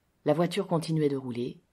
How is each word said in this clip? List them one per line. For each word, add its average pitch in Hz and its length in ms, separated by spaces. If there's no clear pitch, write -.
La 147 100
voiture 175 340
continuait 160 400
de 139 80
rouler, 127 440